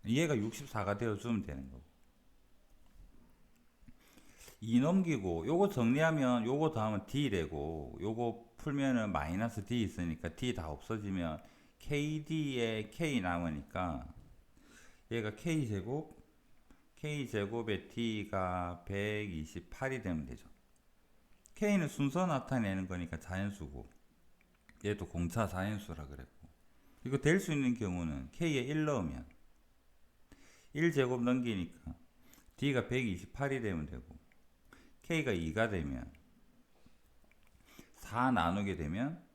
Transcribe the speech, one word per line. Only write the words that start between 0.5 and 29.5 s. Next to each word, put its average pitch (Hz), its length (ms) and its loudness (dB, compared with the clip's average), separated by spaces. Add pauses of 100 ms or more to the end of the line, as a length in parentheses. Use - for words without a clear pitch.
되어주면 110 460 0
되는 67 260 -8
거고. 65 240 -18 (2750)
이 113 200 6
넘기고 131 680 4
요거 180 240 6
정리하면 131 760 4
요거 147 260 4
더하면 107 340 0
D 139 240 0
되고, 78 720 -2
요거 113 580 -4
풀면은 135 540 0
마이너스 92 540 -2
D 120 180 0
있으니까 85 520 -2
D 123 180 -2
다 80 160 -6
없어지면 92 760 -4 (360)
케이디에 143 1080 -2
K 147 300 0
남으니까 85 880 -2 (1040)
얘가 107 240 -2
K 156 320 0
제곱, 107 500 -4 (800)
K 147 320 -4
제곱에 107 640 -2
D가 92 960 -2
백이십팔이 104 1160 -4
되면 82 240 -2
되죠. - 220 -14 (1080)
K는 202 340 2
순서 147 360 0
나타내는 113 640 0
거니까 87 320 -4
자연수고, 92 680 -6 (960)
얘도 101 240 0
공차 87 360 0
자연수라 92 600 -4
그랬고, - 400 -16 (580)
이거 135 120 0
될 165 240 4
수 170 100 -4
있는 135 240 4
경우는 85 560 -2
K에 156 300 0
일 151 240 0
넣으면 87 400 0 (1500)